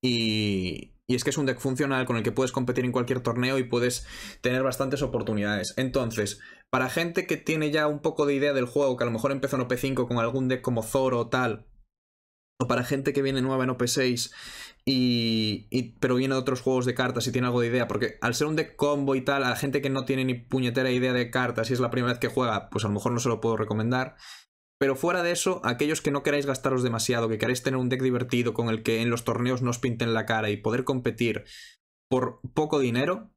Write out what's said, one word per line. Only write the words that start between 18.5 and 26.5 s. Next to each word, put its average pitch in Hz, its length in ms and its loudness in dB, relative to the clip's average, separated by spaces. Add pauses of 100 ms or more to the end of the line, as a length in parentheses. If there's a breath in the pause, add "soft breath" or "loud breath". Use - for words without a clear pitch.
deck 156 200 -2
combo 143 380 2
y 131 60 0
tal, 139 240 0
a 123 60 2
la 120 60 0
gente 139 260 -2
que 135 80 -2
no 135 160 -2
tiene 131 180 0
ni 131 80 0
puñetera 127 580 0
idea 127 220 2
de 123 180 0
cartas 120 380 0
y 127 60 2
es 120 60 0
la 120 100 2
primera 123 240 0
vez 120 60 -6
que 123 80 0
juega, 113 420 0
pues 110 160 -2
a - 20 2
lo 101 60 2
mejor 110 180 -2
no 120 80 0
se 123 80 0
lo 113 140 0
puedo 113 160 2
recomendar. 117 580 -2 (640 loud breath)
Pero 135 160 2
fuera 175 260 2
de 170 80 2
eso, 175 320 0
aquellos 147 380 0
que 151 100 0
no 143 120 -2
queráis 143 240 0
gastaros 131 360 0